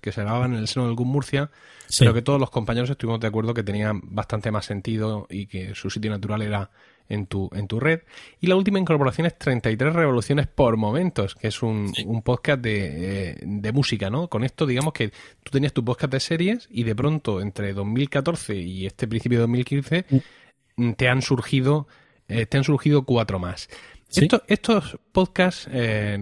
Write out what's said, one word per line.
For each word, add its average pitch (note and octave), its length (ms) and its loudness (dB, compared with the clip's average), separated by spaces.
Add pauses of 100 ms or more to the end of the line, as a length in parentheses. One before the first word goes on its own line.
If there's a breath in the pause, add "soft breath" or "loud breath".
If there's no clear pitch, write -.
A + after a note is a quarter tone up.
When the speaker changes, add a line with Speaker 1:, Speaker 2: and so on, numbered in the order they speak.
Speaker 1:
que G#2 80 -6
se A2 100 -6
grababa A#2 240 0
en B2+ 80 0
el A2 140 -2
seno B2+ 180 0
del A#2 100 0
Gun B2 120 0
Murcia, C#3 420 0 (380 loud breath)
Speaker 2:
Sí. - 120 -2
Speaker 1:
pero A#2 140 10
que A#2 80 0
todos C#3 180 2
los C3 120 0
compañeros A#2+ 400 -2
estuvimos A2+ 280 -2
de A2 80 -2
acuerdo A2 280 -2
que A2+ 80 -2
tenía G#2 280 -2 (120)
bastante G#2 480 -4
más G#2 140 -2
sentido G#2+ 680 -4
y G2+ 160 -8
que G2 260 -10
su - 160 -8
sitio G#2+ 220 -4
natural G#2 320 -4
era G#2 260 -4 (380 soft breath)
en G#2 200 -4
tu, F#2+ 260 -4
en G2+ 140 -6
tu A2 120 -2
red. D#3+ 200 0 (420 loud breath)
Y E3+ 60 0
la F#3 80 6
última G3 240 2
incorporación D#3+ 480 2
es - 100 -4
Treinta B2 320 0
y A2 80 0
tres C#3 160 2
revoluciones C#3+ 540 2
por A#2+ 300 4
momentos, A2 580 0
que - 140 -4
es - 120 -6
un, G#2+ 340 0
Speaker 2:
Sí. - 100 -6
Speaker 1:
un A2 180 -4
podcast C3 380 0
de, G2 720 -4
eh, - 100 -14
de G#2 280 -4
música, A2+ 380 0
¿no? D3 180 -2
Con A2 160 -2
esto, C3+ 220 -2
digamos C#3 280 0
que A2 160 -2 (340 loud breath)
tú - 80 -18
tenías C#3 220 0
tu B2+ 120 0
podcast B2+ 280 -2
de C3+ 60 0
series F3+ 520 -2
y A#2 120 -4
de A2 120 -2
pronto, B2 460 0
entre G2+ 320 -4
dos G2 120 -4
mil B2 240 -2
catorce C#3+ 460 -2
y F#2+ 320 -6
este A#2 200 -6
principio A#2 300 0
de A#2 40 4
dos A#2 80 2
mil B2 160 0
quince, D3 400 -2 (720 loud breath)
Speaker 2:
Mm. A#2 160 2
Speaker 1:
te B2+ 140 2
han B2+ 140 4
surgido, C3+ 680 2 (400 soft breath)
eh, A2+ 200 -2
te - 100 2
han C#3 60 4
surgido D3 420 4
cuatro A2+ 320 2
más. F2 320 -8 (400 loud breath)
Speaker 2:
Sí. - 140 4
Speaker 1:
Esto-, G3+ 240 4
estos - 500 0 (140)
podcasts, F#3 600 0
eh, G#2+ 500 0